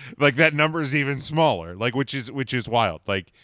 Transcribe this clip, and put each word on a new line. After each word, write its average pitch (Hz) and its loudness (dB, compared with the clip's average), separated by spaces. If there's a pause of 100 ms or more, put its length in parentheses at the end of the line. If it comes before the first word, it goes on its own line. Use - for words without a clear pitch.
(180)
like, 143 4
that 156 4
number 156 2
is 139 -2
even 139 -2
smaller, 113 0
like, 113 -2
which 135 -2
is, 127 -8
which 131 -6
is 120 -4
wild. 110 0
Like, 98 -4 (120)